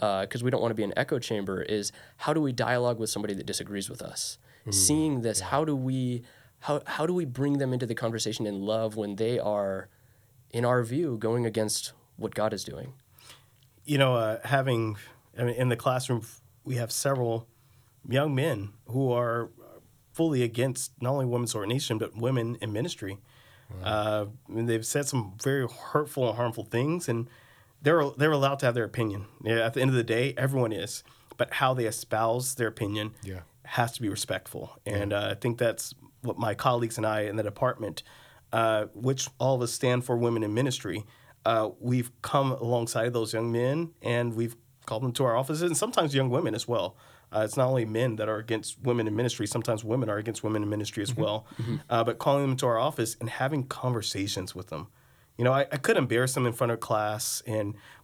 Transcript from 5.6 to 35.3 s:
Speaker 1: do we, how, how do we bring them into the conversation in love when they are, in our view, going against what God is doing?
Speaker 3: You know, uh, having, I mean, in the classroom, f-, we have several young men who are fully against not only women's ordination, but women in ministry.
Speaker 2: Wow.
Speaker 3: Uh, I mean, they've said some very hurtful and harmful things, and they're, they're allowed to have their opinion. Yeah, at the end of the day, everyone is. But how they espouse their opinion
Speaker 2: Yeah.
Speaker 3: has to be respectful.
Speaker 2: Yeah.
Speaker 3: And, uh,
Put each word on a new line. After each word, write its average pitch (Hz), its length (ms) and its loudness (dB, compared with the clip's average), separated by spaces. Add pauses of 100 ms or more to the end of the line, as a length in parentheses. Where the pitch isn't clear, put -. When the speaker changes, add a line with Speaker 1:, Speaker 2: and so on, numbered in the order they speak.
Speaker 1:
do 156 120 0
we, 127 460 -2 (380)
how, 147 260 -2
how 151 200 -2
do 180 80 0
we 175 100 0
bring 139 340 0
them 131 140 0
into 127 140 -2
the 113 80 -2
conversation 113 520 -2
in 101 160 -4
love 110 340 0
when 101 200 -2
they 113 220 0
are, 98 500 0 (640)
in 117 140 0
our 123 200 4
view, 131 340 0
going 117 280 2
against 107 460 0 (240)
what 107 180 -4
God 107 180 0
is 101 120 -6
doing? 73 280 -10 (920)
Speaker 3:
You 147 140 2
know, 131 160 6
uh, 113 300 2
having, 117 520 2 (420)
I 117 60 0
mean, 120 120 0
in 127 120 2
the 117 80 2
classroom, 123 460 0
f-, - 180 -18 (240)
we 127 120 -4
have 120 160 -2
several 120 560 0 (600)
young 139 280 2
men 123 360 0 (140)
who 127 260 0
are 117 380 0 (640)
fully 151 320 2
against 120 480 -2 (100)
not 120 80 0
only 135 160 0
women's 120 300 0
ordination, 110 420 0
but 107 180 -4
women 117 440 0
in 104 120 -4
ministry. 104 460 -4 (640)
Speaker 2:
Wow. - 20 -8
Speaker 3:
Uh, 107 420 0 (220)
I 87 40 -12
mean, 113 140 -2
they've 113 200 0
said 143 220 0
some 107 340 -2
very 135 240 0
hurtful 143 600 -2
and 107 80 0
harmful 117 280 -2
things, 147 440 0
and 117 200 -2 (540)
they're, 147 340 4
they're 147 140 4
allowed 139 300 2
to 139 60 2
have 117 100 4
their 117 80 0
opinion. 101 420 -2 (160)
Yeah, 113 240 2
at 117 80 -2
the 135 60 0
end 135 100 6
of 131 60 4
the 117 80 4
day, 127 320 0
everyone 131 360 2
is. 98 300 -6 (340)
But - 180 -2
how 131 200 4
they 120 120 0
espouse 113 680 0
their 117 140 0
opinion 104 460 -4 (100)
Speaker 2:
Yeah. 92 160 -10 (240)
Speaker 3:
has 120 300 0
to - 80 -8
be 107 60 0
respectful. - 800 -8
Speaker 2:
Yeah. 110 120 -4
Speaker 3:
And, 101 140 -2
uh, 104 200 -2